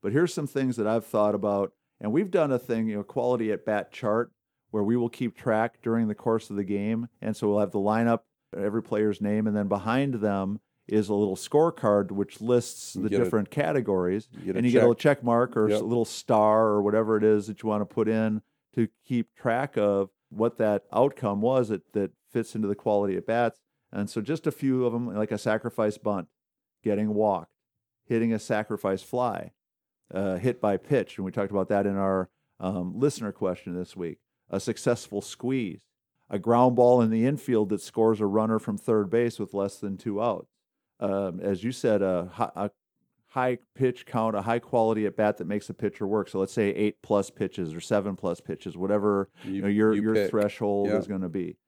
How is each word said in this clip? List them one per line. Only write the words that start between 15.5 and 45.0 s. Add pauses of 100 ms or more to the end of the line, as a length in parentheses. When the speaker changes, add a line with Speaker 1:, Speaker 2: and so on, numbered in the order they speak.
Speaker 1:
or
Speaker 2:
Yep.
Speaker 1:
a
little
star
or
whatever
it
is
that
you
wanna
put
in (320)
to (160)
keep
track
of (200)
what
that
outcome
was
that,
that (180)
fits
into
the
quality
at
bats. (320)
And
so
just
a
few
of
them,
like
a
sacrifice
bunt, (560)
getting
walked, (520)
hitting
a
sacrifice
fly, (600)
uh,
hit
by
pitch,
and
we
talked
about
that
in
our, (300)
um,
listener
question
this
week. (320)
A
successful
squeeze. (480)
A
ground
ball
in
the
infield
that
scores
a
runner
from
third
base
with
less
than
two
outs. (520)
Um,
as
you
said,
a
hi-,
a (580)
high (160)
pitch
count,
a
high
quality